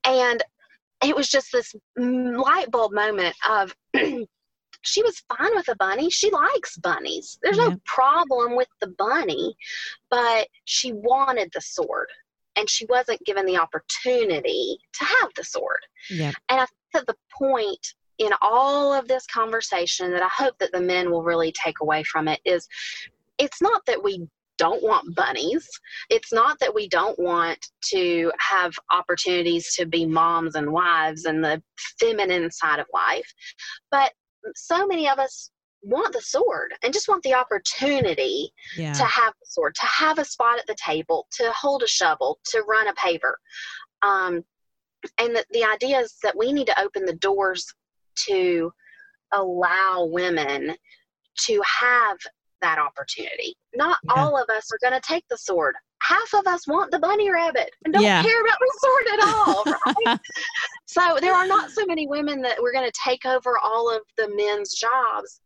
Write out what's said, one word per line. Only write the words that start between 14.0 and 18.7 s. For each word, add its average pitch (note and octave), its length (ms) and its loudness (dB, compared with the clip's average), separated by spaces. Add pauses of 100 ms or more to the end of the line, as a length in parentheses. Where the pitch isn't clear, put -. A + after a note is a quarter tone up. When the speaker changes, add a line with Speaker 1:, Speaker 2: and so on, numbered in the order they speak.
Speaker 1:
to - 100 -6
have A#4 320 2
the - 80 -10
sword. - 360 -2 (300)
Speaker 2:
Yeah. D#3 220 -2 (160)
Speaker 1:
And C4 120 4
I B3+ 60 2
think - 120 -20 (160)
that C4+ 120 0
the A3 100 -4 (200)
point A#3+ 580 -2 (240)
in G#3+ 120 2 (120)
all C#4 500 4